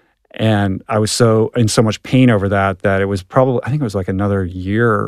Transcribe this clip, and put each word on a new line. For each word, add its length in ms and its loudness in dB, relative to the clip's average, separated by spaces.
And 560 0
I 100 0
was 120 0
so, 460 2
in 120 2
so 120 0
much 220 0
pain 260 4
over 220 2
that, 300 -2
that 200 0
it 60 0
was 160 -4
probably, 420 0
I 60 -6
think 100 -2
it 40 -2
was, 100 -6
like, 140 -4
another 360 -2
year 640 -2